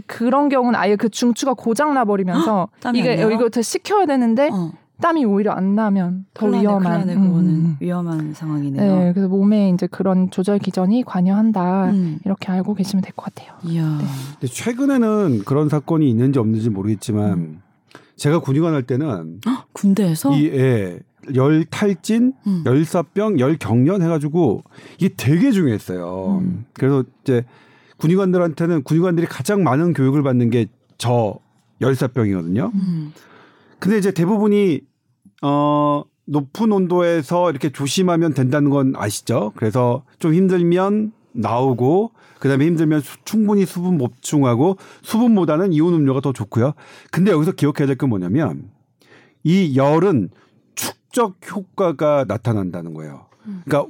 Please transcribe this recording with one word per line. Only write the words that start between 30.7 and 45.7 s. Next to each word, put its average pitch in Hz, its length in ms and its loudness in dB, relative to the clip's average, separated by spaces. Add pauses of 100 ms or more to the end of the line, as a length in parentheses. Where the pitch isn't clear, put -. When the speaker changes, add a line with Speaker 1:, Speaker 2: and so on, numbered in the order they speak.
Speaker 3:
저 120 380 0 (460)
열사병이거든요. 120 920 0
Speaker 2:
음. 170 380 -4 (680)
Speaker 3:
근데 214 180 2
이제 190 140 2
대부분이, 202 680 2 (640)
어, 147 600 2 (220)
높은 147 460 -2
온도에서 175 800 2
이렇게 139 180 -4
조심하면 165 640 0
된다는 139 360 2
건 135 260 2
아시죠? 120 600 -4
그래서 120 480 0 (120)
좀 160 160 0
힘들면 185 800 2 (220)
나오고, 127 800 0 (280)
그다음에 135 260 2
힘들면 156 360 2
수-, - 240 -14
충분히 208 400 2
수분 180 320 -2
보충하고, 139 800 0 (260)
수분보다는 190 720 2